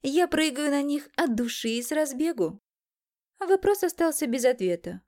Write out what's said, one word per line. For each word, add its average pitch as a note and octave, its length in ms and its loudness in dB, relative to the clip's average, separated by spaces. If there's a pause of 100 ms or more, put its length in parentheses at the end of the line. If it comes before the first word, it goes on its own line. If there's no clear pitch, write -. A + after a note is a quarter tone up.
я E4 260 2
прыгаю D4 420 0
на C#4+ 120 0
них C#4+ 340 -4
от C#4 180 0
души A#3 360 -2
и A#3+ 120 -2
с A#3+ 100 -6
разбегу. C#4 680 -2 (760)
Вопрос F#4+ 460 2
остался D#4+ 420 0
без A#3 180 -2
ответа F#3 640 0